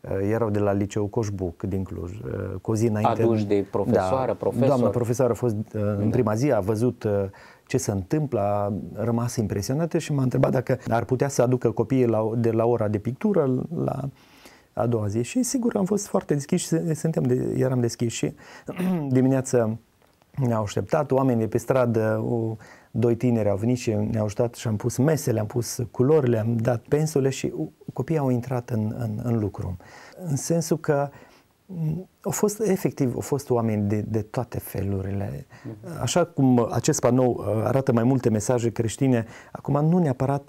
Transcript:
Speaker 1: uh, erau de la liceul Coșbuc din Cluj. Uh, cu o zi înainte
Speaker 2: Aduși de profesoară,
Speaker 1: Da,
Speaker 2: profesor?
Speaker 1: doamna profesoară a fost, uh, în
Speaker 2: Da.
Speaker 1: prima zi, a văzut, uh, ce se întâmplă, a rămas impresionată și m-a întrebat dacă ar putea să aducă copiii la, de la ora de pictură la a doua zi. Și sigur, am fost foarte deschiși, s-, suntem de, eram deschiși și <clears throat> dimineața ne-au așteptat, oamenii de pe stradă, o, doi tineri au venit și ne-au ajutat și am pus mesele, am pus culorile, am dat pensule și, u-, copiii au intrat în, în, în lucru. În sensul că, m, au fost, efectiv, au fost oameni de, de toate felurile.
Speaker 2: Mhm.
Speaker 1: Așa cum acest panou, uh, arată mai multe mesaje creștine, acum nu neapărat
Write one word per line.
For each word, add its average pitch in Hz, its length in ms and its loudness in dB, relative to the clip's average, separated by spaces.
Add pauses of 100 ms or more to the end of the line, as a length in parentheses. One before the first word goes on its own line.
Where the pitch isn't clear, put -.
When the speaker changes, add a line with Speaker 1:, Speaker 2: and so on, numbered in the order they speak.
Speaker 1:
uh, 92 100 -10 (200)
erau 113 180 0
de 104 100 0
la 101 120 2
liceul 101 360 -2
Coșbuc 101 560 -4
din 95 200 -2
Cluj. 90 280 -8
Uh, 98 500 -8
cu - 100 -4
o 110 40 2
zi 110 120 2
înainte 110 340 0
Speaker 2:
Aduși 113 240 2
de 101 260 2
profesoară, 101 600 2
Speaker 1:
Da, - 20 0
Speaker 2:
profesor? 120 340 0
Speaker 1:
doamna 123 200 4
profesoară 120 440 2
a 110 40 0
fost, 117 200 -2
uh, 107 260 -6
în 101 220 0
Speaker 2:
Da. 110 60 2
Speaker 1:
prima 107 260 2
zi, 135 160 0
a 113 80 2
văzut, 110 440 0
uh, 107 80 0 (560)
ce - 100 -2
se 117 140 -2
întâmplă, 120 480 -2
a 101 340 0 (200)
rămas 117 420 -2
impresionată 120 600 -2
și 156 160 -4
m-a 139 100 0
întrebat 135 280 2
dacă 131 260 0 (120)
ar 117 140 2
putea 131 240 0
să 135 140 0
aducă 123 300 2
copiii 123 360 2
la, 110 280 2
de 113 160 2
la 113 140 2
ora 117 220 2
de 104 100 0
pictură 131 680 0 (100)
la 135 240 -4 (760)
a 110 140 -2
doua 110 200 0
zi. 104 160 -2
Și 247 200 -2
sigur, 240 320 -2
am 202 100 2
fost 202 220 0
foarte 190 260 0
deschiși, 151 340 0
s-, 165 140 0 (180)
suntem 160 240 0
de, 123 340 2
eram 127 220 2
deschiși 117 380 -2
și - 160 -2 (400)
<clears throat> 180 360 -2
dimineața 127 680 4 (680)
ne-au 113 180 2
așteptat, 110 480 -2
oamenii 131 300 2
de 110 60 0
pe - 100 -2
stradă, 113 720 2
o, 113 260 -2 (360)
doi 117 240 2
tineri 117 340 2
au 98 80 0
venit 120 200 0
și 123 120 -4 (220)
ne-au 107 140 0
ajutat 117 300 -2
și - 120 -8
am 110 80 0
pus 113 220 -4
mesele, 127 420 2
am 107 60 -2
pus - 340 -6 (120)
culorile, 127 480 4
am 113 180 0
dat 117 300 0
pensule 147 420 2
și, - 260 -4
u-, 156 160 -6 (220)
copiii 147 260 -2
au 135 100 0
intrat 123 400 -2
în, 107 280 -2
în, 113 260 -4
în 117 160 0
lucru. 95 380 -4 (480)
În 147 100 -2
sensul 160 440 0
că, 143 300 0 (560)
m, 165 420 -4 (140)
au 196 100 -4
fost, 208 280 0
efectiv, 170 540 0
au - 60 -4
fost - 300 -4
oameni 113 380 2
de, 104 200 0
de 110 140 0
toate - 380 -6
felurile. 98 840 -6 (200)
Speaker 2:
Mhm. 113 360 -12
Speaker 1:
Așa 170 240 2
cum 127 460 4
acest 123 280 0
panou, 123 320 4
uh, 107 320 -2
arată 131 300 2
mai 117 100 4
multe 127 260 4
mesaje 113 400 2
creștine, 113 560 0 (260)
acum 143 340 -2
nu 170 120 4
neapărat 139 520 0